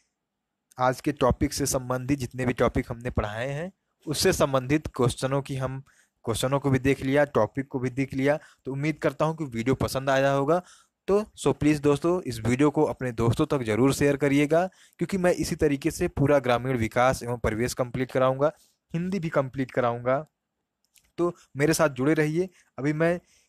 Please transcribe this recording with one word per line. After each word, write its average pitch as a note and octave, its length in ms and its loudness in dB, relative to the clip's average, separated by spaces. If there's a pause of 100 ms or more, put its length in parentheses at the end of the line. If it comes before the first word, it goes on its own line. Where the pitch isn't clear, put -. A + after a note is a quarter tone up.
(800)
आज B2+ 220 2
के D3 100 -2
टॉपिक C3+ 420 2
से C#3+ 120 -4
संबंधित B2+ 540 -2
जितने B2 260 -6
भी B2 80 0
टॉपिक B2 360 2
हमने A#2+ 200 -8
पढ़ाए A2 400 -4
हैं, D#3 220 -8 (360)
उससे E3 260 2
संबंधित C#3 540 0
क्वेश्चनों C3 540 -2
की C3+ 140 -8
हम, C3 280 -6 (400)
क्वेश्चनों C3 360 -2
को C#3 100 0
भी C3 100 4
देख C3 220 0
लिया, C#3 240 2
टॉपिक B2+ 420 0
को C3+ 120 -6
भी B2 100 -4
देख C3 240 -4
लिया। C#3 260 0 (260)
तो C3 60 -8
उम्मीद D3 260 -4
करता D3+ 280 0
हूँ D#3+ 100 -2
कि D#3+ 80 -6
वीडियो B2 320 -2
पसंद C3+ 340 -4
आया C3+ 220 2
होगा। C#3 300 0 (460)
तो G3+ 140 2
so D3 320 -2
प्लीज D3 260 2
दोस्तों, D3 420 2
इस A2+ 180 -8
वीडियो B2 300 2
को D#3 140 0
अपने B2+ 280 -4
दोस्तों A#2 340 2
तक C#3+ 140 -2
जरूर A#2+ 340 2
शेयर C#3+ 240 2
करिएगा, D3 500 2
क्योंकि - 500 -8
मैं F3+ 140 2
इसी E3 240 -2
तरीके D3 360 0
से F3 160 -4
पूरा C#3+ 320 2
ग्रामीण B2 380 0
विकास A#2+ 460 2
एवं A#2+ 140 -6
परिवेश A2+ 360 -2
कंप्लीट B2+ 380 -4
कराऊंगा, C3+ 400 2 (420)
हिंदी F3+ 260 -4
भी D#3+ 100 -4
कंप्लीट C3+ 420 -2
कराऊंगा। B2 540 -2 (920)
तो F3 180 0 (220)
मेरे D3+ 160 2
साथ D#3 160 2
जुड़े C3+ 240 0
रहिए। D#3 360 0 (300)
अभी D3 140 -2
मैं E3+ 260 0 (300)